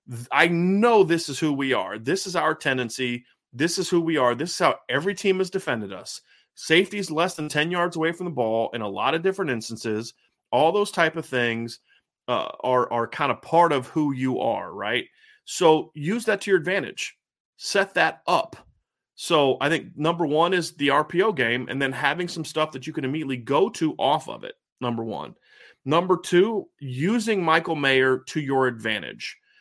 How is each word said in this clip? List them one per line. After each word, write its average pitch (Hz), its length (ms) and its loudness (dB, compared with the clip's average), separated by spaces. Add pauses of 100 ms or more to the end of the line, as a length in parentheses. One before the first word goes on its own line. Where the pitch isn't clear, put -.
Th-, 120 240 -12
I 151 160 4
know 196 560 4
this 165 240 2
is 135 120 -8
who 156 120 2
we 135 220 0
are. 98 240 -2
This 143 300 -4
is 180 80 -8
our 156 180 2
tendency. 123 720 -2 (260)
This 156 280 -2
is - 100 -4
who 170 100 2
we 165 180 0
are. 123 180 4
This 156 160 -4
is - 80 -8
how 156 280 2
every 165 280 -2
team 190 240 0
has 185 100 -2
defended 117 420 -4
us. - 300 -14 (320)
Safeties 185 580 0
less 170 240 0
than 151 140 -6
ten 156 220 -2
yards 175 260 -2
away 160 160 0
from 175 120 -8
the 175 60 -4
ball 113 420 0
in 117 80 -6
a 104 60 -4
lot 107 280 0
of 170 80 -4
different 190 280 -2
instances. 113 640 -6 (380)
All 147 200 4
those 208 200 -2
type 160 240 0
of 165 100 -8
things, 117 540 -2 (480)
uh, 120 240 -2 (100)
are, 127 320 2
are 117 140 -2
kind 143 240 -2
of - 100 -6
part 165 300 4
of 131 160 0
who 147 260 0
you 131 260 -2
are, 92 340 -2
right? 107 320 -4 (400)
So 156 500 4
use 190 300 -4
that 208 160 0
to 202 100 -4
your 185 80 6
advantage. - 580 -6 (400)
Set - 380 -2
that 160 320 0
up. - 280 0 (600)
So 143 460 4
I 143 80 2
think - 280 -2
number 165 280 0
one 160 280 2
is 170 220 -2
the 139 160 0
R 147 120 4
P 170 200 0
O 214 80 2
game 123 380 -2
and 135 120 -4
then 135 100 0
having 147 360 -2
some 170 180 -8
stuff 156 260 -2
that 143 140 -12
you 156 80 -10
can 143 120 -4
immediately 135 320 -4
go 139 340 2
to 156 260 -2
off 147 320 0
of 53 140 -12
it, - 120 -12 (260)
number 117 220 -2
one. 76 320 -10 (500)
Number 175 320 2
two, 196 500 2 (120)
using 190 640 -2
Michael 165 320 2
Mayer 131 520 4
to - 120 -4
your 135 280 0
advantage. 110 720 -6 (240)